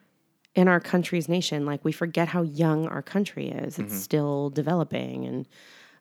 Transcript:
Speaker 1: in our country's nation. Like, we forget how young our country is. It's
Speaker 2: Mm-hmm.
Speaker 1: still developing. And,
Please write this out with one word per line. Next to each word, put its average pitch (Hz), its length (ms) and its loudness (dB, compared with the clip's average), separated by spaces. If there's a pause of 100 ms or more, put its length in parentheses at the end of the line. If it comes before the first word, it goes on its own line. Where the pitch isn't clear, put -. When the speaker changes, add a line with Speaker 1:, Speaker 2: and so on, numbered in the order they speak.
(540)
Speaker 1:
in 185 140 8
our 175 120 6
country's 175 480 0
nation. 165 380 0
Like, 143 180 -4
we 156 80 2
forget 165 360 0
how 175 140 0
young 156 440 2
our 139 160 -6
country 175 460 -2
is. - 300 -6
It's 104 140 -4
Speaker 2:
Mm-hmm. 101 60 -6
Speaker 1:
still 143 520 0
developing. 135 760 -2
And, 127 220 -6 (520)